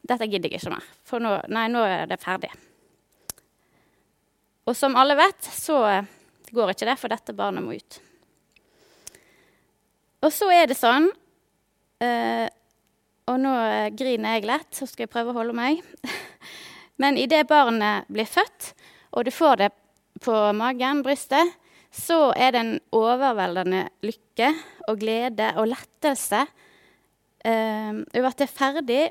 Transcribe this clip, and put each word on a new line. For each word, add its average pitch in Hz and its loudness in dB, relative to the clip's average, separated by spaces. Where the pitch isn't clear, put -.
dette 233 -2
gidder 185 -4
jeg - -10
ikke - -8
mer, - -14
for 233 -6
nå, 214 0
nei, 226 0
nå 240 0
er 175 -2
det 185 -6
ferdig". 185 -6
Og 240 -2
som 269 0
alle 277 6
vet, 370 4
så - -2
går 208 0
ikke 214 -6
det, 262 -2
for 240 -6
dette 226 -8
barnet 202 -4
må 113 -10
ut. - -20
Og 311 2
så 415 -2
er 339 8
det 247 -2
sånn, 277 4
eh, 233 -2
og 247 0
nå, 269 0
eh, 214 0
griner 226 -2
jeg 208 -4
lett, 294 -2
så 262 -10
skal - -8
jeg - -10
prøve 233 -4
å 240 -6
holde 233 -4
meg. 285 0
<laughs> - -14
Men 277 2
i 262 0
det 302 6
barnet 226 0
blir 214 -4
født, - -4
og 240 -2
du 262 -4
får 269 4
det 202 2
på 240 0
magen, 254 -2
brystet, 285 0
så 311 2
er 254 4
det 233 0
en 226 -4
overveldende 202 0
lykke 226 -2
og 214 -2
glede 220 -2
og 220 2
lettelse, - -2
eh, 220 -2
over 233 -2
at 269 -2
det 269 -2
er - -20
ferdig, 269 0